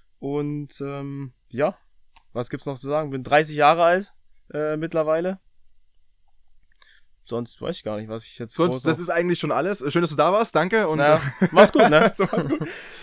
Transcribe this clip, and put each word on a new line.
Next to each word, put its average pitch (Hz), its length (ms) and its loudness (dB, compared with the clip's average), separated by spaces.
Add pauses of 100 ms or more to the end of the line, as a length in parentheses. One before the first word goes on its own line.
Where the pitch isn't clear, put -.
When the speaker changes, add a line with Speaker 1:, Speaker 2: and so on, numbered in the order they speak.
(200)
Speaker 1:
Und, 147 600 -6
ähm, 139 540 -10 (160)
ja, 147 280 -2 (540)
was 120 180 -8
gibt's - 160 -10
noch 135 140 -8
zu 135 80 -12
sagen? 147 220 -2
Bin 135 140 -8
dreißig 151 340 2
Jahre 156 260 6
alt, 180 300 2 (400)
äh, 151 240 -4
mittlerweile. 160 640 -2 (1800)
Sonst - 400 -8
weiß 165 140 -6
ich - 80 -16
gar 107 140 -6
nicht, 110 100 -12
was 113 180 -10
ich - 140 -18
jetzt 117 140 -12
Speaker 2:
Sonst, 160 220 0
Speaker 1:
groß 127 80 -6
Speaker 2:
das 156 160 0
Speaker 1:
noch 175 40 -10
Speaker 2:
ist 170 60 -8
eigentlich 175 300 0
schon 156 120 -4
alles. 170 400 -2
Schön, 170 80 2
dass 165 120 0
du 147 40 -4
da 156 160 4
warst, 214 240 0
danke. 180 320 2
Und 156 120 0
Speaker 1:
Na, 151 200 6 (180)
Speaker 2:
<laughs> - 140 0
Speaker 1:
mach's 196 220 8
gut, 233 160 6
ne? 160 260 6
Speaker 2:
So, 196 160 0
mach's 220 160 -2
gut. 302 180 -4 (380)